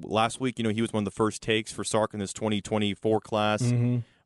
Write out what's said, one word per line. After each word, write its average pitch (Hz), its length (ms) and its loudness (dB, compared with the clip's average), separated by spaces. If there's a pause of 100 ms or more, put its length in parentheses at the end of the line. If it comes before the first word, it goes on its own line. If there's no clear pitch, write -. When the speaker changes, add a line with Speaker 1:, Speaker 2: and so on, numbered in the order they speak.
Speaker 1:
last 113 380 0
week, 127 180 -2
you 117 40 -2
know, 110 80 2
he 110 120 0
was 113 100 -2
one 107 100 0
of 101 40 0
the 95 40 -4
first 107 320 -2
takes 110 300 0
for 101 120 -8
Sark 110 300 2
in 104 60 -6
this 95 120 -4
twenty 107 280 -2
twenty-four 107 600 0
class. 107 420 0
Speaker 2:
Mm-hmm. 120 360 2 (280)